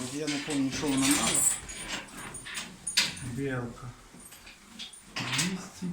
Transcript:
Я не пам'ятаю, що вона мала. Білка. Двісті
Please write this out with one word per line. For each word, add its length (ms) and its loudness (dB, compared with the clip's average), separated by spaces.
Я 140 -2
не 80 2
пам'ятаю, 420 2
що 100 0
вона 200 6
мала. 340 6
Білка. 680 -2
Двісті 760 0